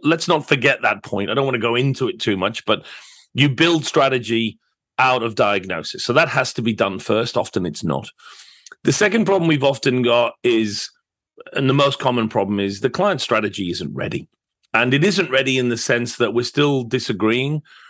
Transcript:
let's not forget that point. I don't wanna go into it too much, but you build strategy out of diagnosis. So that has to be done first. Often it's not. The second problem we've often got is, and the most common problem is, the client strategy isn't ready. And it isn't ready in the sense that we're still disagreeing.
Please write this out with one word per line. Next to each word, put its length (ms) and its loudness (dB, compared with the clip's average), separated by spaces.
let's 240 0
not 200 0
forget 340 0
that 220 -2
point. 280 -6
I 20 -2
don't 120 0
wanna 140 -2
go 160 -2
into 340 0
it 100 -8
too 180 -2
much, 280 -4
but 200 0
you 160 4
build 360 2
strategy 760 0
out 240 2
of 100 -4
diagnosis. 720 -2
So 80 0
that 160 4
has 240 -2
to 80 -6
be 100 0
done 280 0
first. 360 -2
Often 300 -2
it's 180 -6
not. 280 -4
The 80 2
second 340 2
problem 220 2
we've 160 2
often 400 2
got 300 2
is, 440 0
and 140 0
the 60 4
most 240 2
common 320 0
problem 300 0
is, 220 -4
the 100 0
client 280 0
strategy 520 -2
isn't 200 -6
ready. 360 -6
And 220 2
it 100 2
isn't 280 0
ready 260 2
in 120 0
the 80 -2
sense 400 -2
that 180 0
we're 80 0
still 400 0
disagreeing. 800 -2